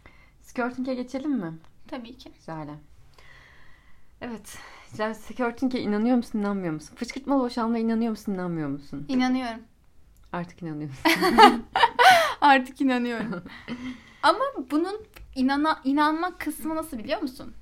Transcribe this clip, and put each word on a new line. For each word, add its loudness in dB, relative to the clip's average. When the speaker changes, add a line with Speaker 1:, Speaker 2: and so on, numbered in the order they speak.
Speaker 1:
Skirting'e -4
geçelim -6
mi? -2
Speaker 2:
Tabii -12
ki. -20
Speaker 1:
Güzel. -12
Evet. -12
Sen -4
skirting'e -2
inanıyor 2
musun, -2
inanmıyor -2
musun? -12
Fışkırtmalı -2
boşalmaya 0
inanıyor 0
musun, -4
inanmıyor -4
musun? -8
Speaker 2:
İnanıyorum. 0
Speaker 1:
Artık -8
inanıyorsun. -2
Speaker 2:
<laughs> 8
Artık 4
inanıyorum. -2
Speaker 1:
<laughs> -14
Speaker 2:
Ama 4
bunun 0
inana-, 2
inanma 2
kısmı -6
nasıl -8
biliyor -4
musun? -8